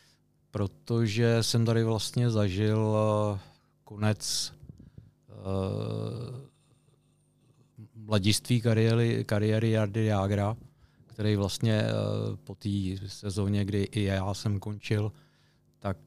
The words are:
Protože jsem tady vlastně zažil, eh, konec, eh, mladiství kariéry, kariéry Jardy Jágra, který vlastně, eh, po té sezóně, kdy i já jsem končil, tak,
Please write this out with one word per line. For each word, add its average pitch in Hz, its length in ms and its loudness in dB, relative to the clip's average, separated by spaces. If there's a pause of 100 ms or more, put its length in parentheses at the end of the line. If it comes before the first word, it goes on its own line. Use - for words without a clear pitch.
(500)
Protože 117 920 2
jsem 117 220 2
tady 113 200 2
vlastně 113 460 0
zažil, 107 640 2 (380)
eh, 98 40 -6 (460)
konec, - 680 -2 (800)
eh, 107 1160 -6 (1500)
mladiství 107 680 2
kariéry, 113 640 2
kariéry 110 460 0
Jardy 110 340 0
Jágra, 101 520 2 (500)
který 107 300 0
vlastně, 101 360 0 (100)
eh, 110 100 0 (520)
po 101 100 -14
té - 140 -6 (400)
sezóně, 101 560 -2
kdy 101 180 0
i 104 220 -2
já 95 300 0
jsem 101 260 -2
končil, 104 520 -4 (640)
tak, 98 180 -4 (100)